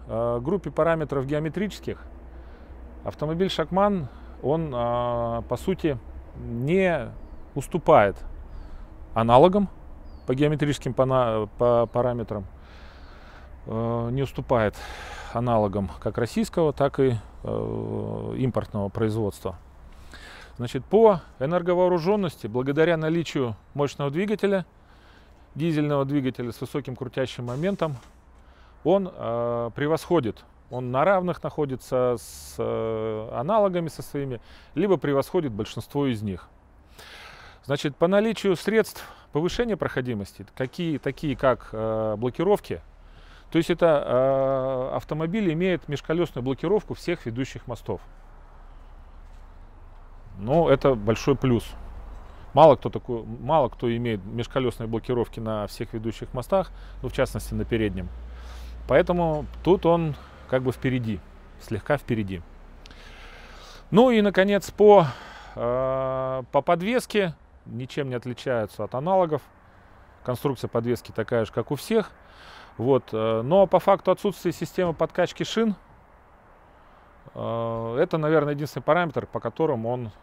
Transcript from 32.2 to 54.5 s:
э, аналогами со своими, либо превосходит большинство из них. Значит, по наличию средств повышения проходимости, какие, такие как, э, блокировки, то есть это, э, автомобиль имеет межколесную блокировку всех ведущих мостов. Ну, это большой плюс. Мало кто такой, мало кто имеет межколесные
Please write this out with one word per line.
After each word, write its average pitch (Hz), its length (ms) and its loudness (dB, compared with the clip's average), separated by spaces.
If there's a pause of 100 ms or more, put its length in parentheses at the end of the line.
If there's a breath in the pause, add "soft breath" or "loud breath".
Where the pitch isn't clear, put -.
э, 113 760 -4
аналогами 175 560 0
со - 140 -12
своими, 139 380 -6 (340 loud breath)
либо 190 220 4
превосходит 143 560 0
большинство 113 540 -4
из 113 160 -2
них. 98 260 -6 (1160 loud breath)
Значит, 143 320 -2
по 170 120 4
наличию 202 480 2
средств - 480 0 (280 loud breath)
повышения 180 440 -2
проходимости, 123 800 -4
какие, 147 440 -4
такие 135 380 -4
как, - 360 0
э, 110 440 -2
блокировки, 127 680 -2 (680 soft breath)
то 165 80 2
есть 165 120 0
это, 165 340 4
э, 135 920 2
автомобиль 165 560 -2
имеет 175 340 0
межколесную 156 560 -2
блокировку 147 520 0
всех - 300 -6
ведущих 120 440 -6
мостов. 107 320 -6 (2500)
Ну, 139 300 4
это 135 280 6
большой 110 400 2
плюс. 123 280 2 (880 loud breath)
Мало 147 240 10
кто - 140 -4
такой, 113 320 -6
мало 123 460 0
кто 117 280 -2
имеет 113 280 -2
межколесные 117 640 -4